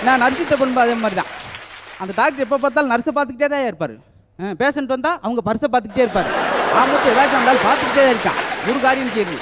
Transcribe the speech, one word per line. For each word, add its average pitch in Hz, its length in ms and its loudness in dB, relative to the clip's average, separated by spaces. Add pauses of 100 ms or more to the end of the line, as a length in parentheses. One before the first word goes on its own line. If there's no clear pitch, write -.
நான் 254 180 2
நர்ஸிட்ட 269 380 0
பண்பு 254 220 2
அதே 240 120 2
மாதிரி 214 280 -2
தான். - 100 -8 (680)
அந்த 190 160 -8
டாக்டர் 269 240 2
எப்போ 269 180 0
பார்த்தாலும் 277 340 0
நர்ஸை 240 240 0
பார்த்துக்கிட்டே 277 340 0
தான் 277 160 0
இருப்பாரு. 156 300 -4 (460)
ஆ, 185 40 -8
பேஷண்ட் 269 400 -2
வந்தா 262 360 -2
அவங்க 233 240 -4
பர்ஸை 220 260 -2
பார்த்துக்கிட்டே 247 340 0
இருப்பாரு. 190 240 0 (440)
ஆமத்து 269 360 4
ஏதாச்சும் 262 300 4
வந்தாலும் 247 220 4
பார்த்துக்கிட்டே 277 420 2
தான் 254 120 4
இருக்கான். - 540 -4
ஒரு 262 120 0
காரியம் 262 260 2
செய்யுது. 202 340 -4